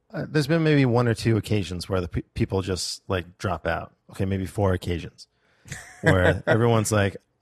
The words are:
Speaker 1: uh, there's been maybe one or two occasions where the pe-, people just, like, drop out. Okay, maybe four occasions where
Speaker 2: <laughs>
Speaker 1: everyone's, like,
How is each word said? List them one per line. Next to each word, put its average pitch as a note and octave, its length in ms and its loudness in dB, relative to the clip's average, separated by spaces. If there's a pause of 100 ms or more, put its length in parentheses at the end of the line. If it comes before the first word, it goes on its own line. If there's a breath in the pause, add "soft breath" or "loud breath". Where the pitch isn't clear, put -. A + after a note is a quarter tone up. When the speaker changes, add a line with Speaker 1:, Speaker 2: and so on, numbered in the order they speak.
(140)
Speaker 1:
uh, F3+ 160 -8
there's C#3+ 180 0
been D#3+ 160 2
maybe D3 220 4
one A#2+ 240 2
or A2 40 2
two A2+ 220 2
occasions F#2 540 -4
where F#2+ 100 0
the F2 80 -4
pe-, - 140 -6 (120)
people G2+ 280 -2
just, F#2 480 -6
like, F2+ 280 -4
drop E2+ 300 -4
out. E2 240 -4 (200)
Okay, - 120 -4
maybe F#2+ 220 -2
four G2 260 0
occasions F2 560 -6 (720 loud breath)
where F#2 440 4
Speaker 2:
<laughs> - 40 -8
Speaker 1:
everyone's, A2+ 460 2
like, G2+ 240 2 (240)